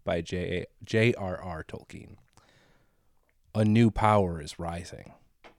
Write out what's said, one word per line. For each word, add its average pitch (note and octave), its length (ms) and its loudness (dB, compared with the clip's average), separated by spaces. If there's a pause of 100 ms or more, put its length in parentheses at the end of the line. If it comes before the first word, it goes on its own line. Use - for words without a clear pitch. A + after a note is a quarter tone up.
by F2+ 160 -2
J, F2+ 440 -4 (180)
J A2+ 320 4
R F#2 260 -8
R E2 240 -10
Tolkien. - 500 -16 (1400)
A G#2+ 120 2
new A2 260 6
power G2 500 2
is D2+ 180 -14
rising. E2+ 520 -10 (480)